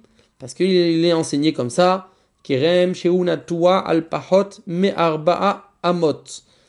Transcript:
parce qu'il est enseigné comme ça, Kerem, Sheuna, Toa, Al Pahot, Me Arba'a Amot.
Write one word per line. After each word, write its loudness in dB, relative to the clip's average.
parce -18
qu'il 2
est 2
enseigné 0
comme -4
ça, 0
Kerem, 0
Sheuna, 0
Toa, 0
Al -2
Pahot, 0
Me 0
Arba'a -2
Amot. 0